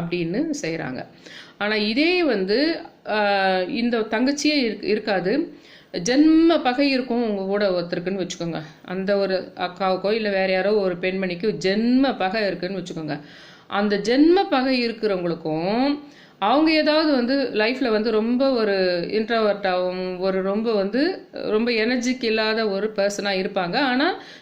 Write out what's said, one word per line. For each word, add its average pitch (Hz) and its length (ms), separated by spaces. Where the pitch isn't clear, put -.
அப்படின்னு 175 500
செய்றாங்க. 160 440
ஆனா 208 160
இதே 285 500
வந்து, 247 560
அ, 214 120
இந்த 233 300
தங்கச்சியே 262 580
இருக்-, 233 280
இருக்காது. 214 720
ஜென்ம 311 720
பகை 277 280
இருக்கும் 240 400
உங்க 196 140
கூட 196 260
ஒருத்தருக்குன்னு 175 560
வச்சுக்கோங்க. 165 360
அந்த 190 320
ஒரு 190 400
அக்காவுக்கோ 185 560
இல்ல 220 160
வேற 190 240
யாரோ 190 220
ஒரு 185 220
பெண்மணிக்கு 185 640
ஜென்ம 233 540
பகை 202 300
இருக்குன்னு 180 360
வச்சுக்கோங்க. 151 380
அந்த 208 300
ஜென்ம 294 540
பகை 262 380
இருக்கிறவங்களுக்கும் 196 1120
அவங்க 294 340
ஏதாவது 311 400
வந்து 262 420
லைஃப்ல 240 360
வந்து 214 200
ரொம்ப 247 420
ஒரு 190 600
இன்ட்ரோவர்ட்டாகவும், 196 1080
ஒரு 190 240
ரொம்ப 220 300
வந்து, 220 600
ரொம்ப 220 380
எனர்ஜிக் 240 540
இல்லாத 220 440
ஒரு 196 280
பர்சனா 202 360
இருப்பாங்க. 190 440
ஆனா 285 460